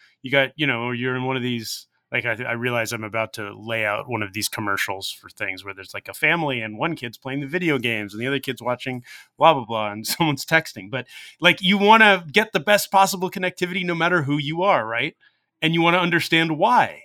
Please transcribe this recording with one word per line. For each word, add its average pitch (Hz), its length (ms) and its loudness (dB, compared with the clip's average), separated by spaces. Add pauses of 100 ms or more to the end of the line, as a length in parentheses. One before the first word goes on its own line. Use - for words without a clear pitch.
(220)
you 127 100 -8
got, 135 240 4
you 151 100 -2
know, 120 260 0
you're 127 260 -2
in 127 80 -4
one 131 100 -2
of 123 80 -2
these 117 440 -6 (220)
like, 120 160 -4
I, 117 180 -2
I 117 100 -4
realize 117 400 -2
I'm 110 100 -6
about 110 300 -4
to 104 200 -10
lay 110 320 -4
out 107 220 -2
one 113 160 -4
of 98 80 -8
these 104 160 -6
commercials 98 640 -4
for - 180 -20
things 95 360 -10
where 98 80 -10
there's, 92 200 -16
like, 101 140 -12
a 95 60 -12
family 151 480 -2
and 107 160 -10
one 156 180 -4
kid's 117 220 -12
playing 135 240 -8
the 139 60 -8
video 160 300 0
games 110 360 -4
and 107 80 -8
the 123 60 -4
other 139 120 -2
kid's 131 220 -8
watching 123 420 -6 (340)
blah, 160 160 6
blah, 127 120 -2
blah, 107 260 -2
and 107 160 -10
<laughs> - 0 -
someone's 151 380 0
texting. 131 440 -2
But, 127 180 -8 (340)
like, 170 200 4
you 190 160 4
wanna 202 540 6
get 214 220 2
the 180 80 0
best 208 300 2
possible 190 380 2
connectivity 180 560 -4
no 175 80 -2
matter 170 280 2
who 143 160 0
you 156 240 -4
are, 156 260 4
right? 117 280 -4 (460)
And 160 120 2
you 165 80 2
wanna 170 160 6
understand 165 600 2
why. 170 480 2